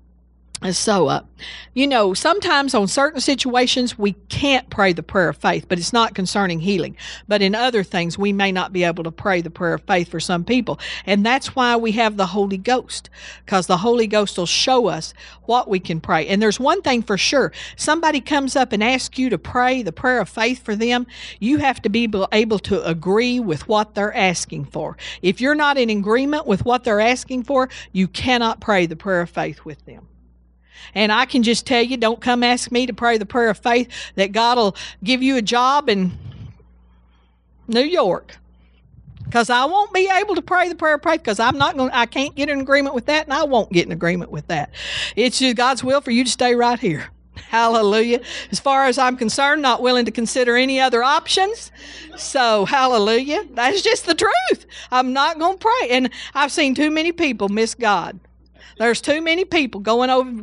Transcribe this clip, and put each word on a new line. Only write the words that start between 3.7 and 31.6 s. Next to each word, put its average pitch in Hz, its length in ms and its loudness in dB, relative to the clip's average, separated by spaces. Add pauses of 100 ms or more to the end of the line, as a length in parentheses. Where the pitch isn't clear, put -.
we 202 140 0 (160)
can't - 400 0
pray 196 240 2
the 170 100 -8
prayer 180 240 0
of 156 80 -2
faith, 165 320 -2
but 180 100 -2
it's 170 140 -6
not 233 240 2
concerning 185 460 -2
healing. 165 340 -2 (320)
But 208 140 2
in 196 120 2
other 233 300 0
things, 170 340 -4
we 202 140 0
may 196 220 0
not 185 180 -4
be 180 140 0
able 170 180 -2
to 165 80 -8
pray 185 300 -2
the 170 80 -8
prayer 165 240 -2
of 156 100 -4
faith 180 240 0
for 165 140 -6
some 175 240 -2
people. 233 340 -2 (260)
And 202 200 2
that's 262 320 0
why 240 180 4
we 226 160 0
have 214 240 0
the 190 120 0
Holy 196 300 -2
Ghost, 240 520 -4 (360)
'cause 185 220 0
the 185 100 4
Holy 226 300 2
Ghost 208 300 0
will 180 80 -2
show 247 420 2
us 160 260 -6 (300)
what 240 240 0
we 202 100 0
can 175 220 -6
pray. 160 260 0
And 196 160 0
there's 214 180 2
one 311 220 2
thing 240 220 0
for 202 140 -2
sure. 214 340 2 (240)
Somebody 311 460 0
comes 277 340 -2
up 269 160 2
and 208 100 0
asks 247 380 -2
you 254 120 0
to 185 60 0
pray 254 460 0
the 175 80 -8
prayer 254 300 0
of 175 80 -6
faith 240 340 -2
for 214 120 -4
them, 240 300 0 (320)
you 262 200 0
have 277 240 0
to 226 80 -2
be 233 140 0
able, 208 280 -2
able 220 280 2
to - 280 -2
agree 208 540 0
with 170 260 -4
what 214 260 0
they're 208 220 -2
asking 175 500 -2
for. 143 300 -10 (260)
If 190 200 0
you're 277 120 2
not 294 240 0
in 240 120 2
agreement 247 580 0
with 202 160 0
what 247 220 0
they're 208 160 2
asking 247 420 0
for, 262 240 0 (240)
you 190 160 0
cannot 233 540 -2
pray 190 240 2
the 165 100 -6
prayer 180 260 -2
of 170 80 -6
faith 156 360 -8
with 151 200 -18
them. - 220 -20 (840)
And 208 180 2
I 240 140 2
can 254 180 0
just 226 220 0